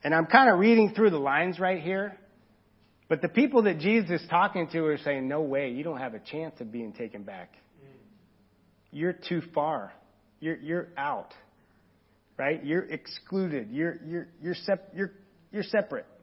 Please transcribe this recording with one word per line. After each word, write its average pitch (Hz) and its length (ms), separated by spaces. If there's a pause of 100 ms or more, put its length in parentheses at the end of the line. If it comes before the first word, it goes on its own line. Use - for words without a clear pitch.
And 147 120
I'm 156 120
kinda 240 280
reading 214 400
through 208 160
the 156 100
lines 160 400
right 185 200
here, 190 360 (920)
but 160 140
the 170 60
people 247 340
that 185 160
Jesus 175 440
is - 60
talking 185 400
to 160 180
are 151 120
saying, 135 300
"No 151 140
way, 139 280
you 131 140
don't 156 140
have 127 160
a 107 40
chance 156 420
of 110 120
being 113 200
taken 104 300
back. 95 320 (1400)
You're 165 220
too 175 300 (100)
far. 147 400 (480)
You're, 156 160
you're 160 400
out, 139 380 (1040)
right? 143 260
You're 165 200
excluded. 156 840
You're, 147 340
you're, 165 240 (120)
you're 175 140
sep-, - 400
you're, 185 180 (400)
you're 202 100
separate." 170 440 (160)